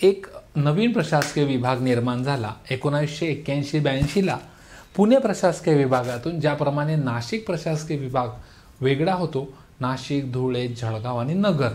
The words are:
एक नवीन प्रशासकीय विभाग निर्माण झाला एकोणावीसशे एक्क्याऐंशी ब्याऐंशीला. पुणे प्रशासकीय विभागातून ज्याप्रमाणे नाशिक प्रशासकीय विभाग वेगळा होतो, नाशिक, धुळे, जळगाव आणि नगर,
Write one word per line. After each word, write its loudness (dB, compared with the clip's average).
एक 4
नवीन 2
प्रशासकीय 2
विभाग 0
निर्माण 0
झाला -2
एकोणावीसशे -2
एक्क्याऐंशी -2
ब्याऐंशीला. 2
पुणे 6
प्रशासकीय 2
विभागातून 0
ज्याप्रमाणे 0
नाशिक -2
प्रशासकीय -4
विभाग -2
वेगळा 2
होतो, -4
नाशिक, -4
धुळे, -2
जळगाव -4
आणि -2
नगर, 2